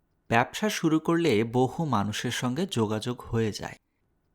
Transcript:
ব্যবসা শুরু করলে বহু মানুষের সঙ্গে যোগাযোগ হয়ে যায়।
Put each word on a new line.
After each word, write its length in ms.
ব্যবসা 400
শুরু 320
করলে 440
বহু 400
মানুষের 460
সঙ্গে 360
যোগাযোগ 540
হয়ে 320
যায়। 240